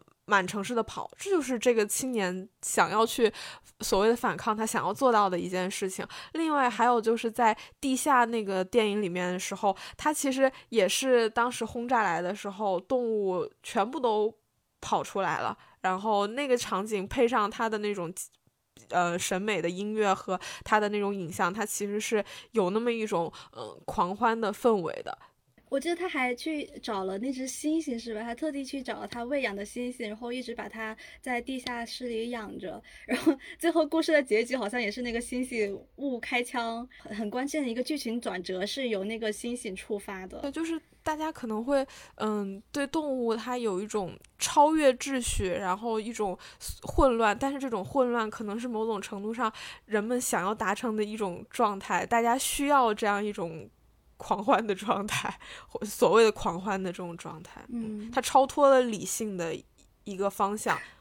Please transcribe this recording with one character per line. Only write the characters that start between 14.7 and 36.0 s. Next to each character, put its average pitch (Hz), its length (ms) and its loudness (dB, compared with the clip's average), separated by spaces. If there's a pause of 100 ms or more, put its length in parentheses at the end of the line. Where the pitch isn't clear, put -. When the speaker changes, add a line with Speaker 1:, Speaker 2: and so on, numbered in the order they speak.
Speaker 1:
跑 180 200 0
出 - 200 -4
来 160 180 0
了， 113 180 -4 (240)
然 185 200 0
后 208 260 2
那 269 200 -4
个 247 100 4
场 202 280 -2
景 208 220 -4
配 240 200 2
上 220 220 2
他 185 200 -2
的 214 80 -2
那 208 160 -2
种， 180 200 -6 (760)
呃， 175 280 2
审 185 240 -2
美 208 200 0
的 170 80 0
音 202 240 -4
乐 208 200 4
和 190 240 -4 (280)
他 214 140 4
的 208 100 2
那 208 100 0
种 202 160 0
影 175 160 -6
像， 180 220 0
他 214 120 -4
其 208 220 -4
实 208 120 -2
是 208 240 2 (280)
有 190 200 2
那 214 80 2
么 240 120 0
一 220 160 -2
种， 202 240 0 (220)
呃， 107 320 -12
狂 180 280 0
欢 226 260 2
的 208 120 0
氛 220 300 4
围 160 120 -4 (100)
的。 - 140 -10 (520)
Speaker 2:
我 277 80 0
记 285 120 -2
得 349 80 0
他 349 100 -4
还 254 260 -2
去 302 300 -4 (180)
找 196 220 -4
了 190 140 -4
那 240 120 -4
只 254 160 -4
猩 302 300 -2
猩， 269 240 -2
是 226 160 -8
吧？ 214 60 -6
他 233 120 -6
特 311 160 -4
地 277 140 -6
去 262 180 -8
找 233 200 -8
了 214 60 -8
他 233 180 -8
喂 277 160 -2
养 214 120 -2
的 202 120 -6
猩 247 280 -6
猩， 240 140 -8
然 208 80 -8
后 240 160 -8
一 254 100 -6
直 233 140 -8
把 214 140 -10
它 220 260 -8 (240)
在 240 220 -4
地 262 180 -6
下 240 260 -6
室 247 220 -10
里 233 220 -4
养 214 280 -8
着， - 240 -10 (240)
然 240 120 -2
后 277 200 2 (220)
最 330 100 0
后 311 160 4
故 320 160 2
事 320 120 2
的 285 100 6
结 226 220 2
局 254 100 -4
好 214 140 -2
像 247 120 -2
也 208 80 -2
是 247 120 -6
那 240 100 -4
个 233 80 -2
猩 247 260 -4
猩 214 320 -2 (200)
误 262 240 -4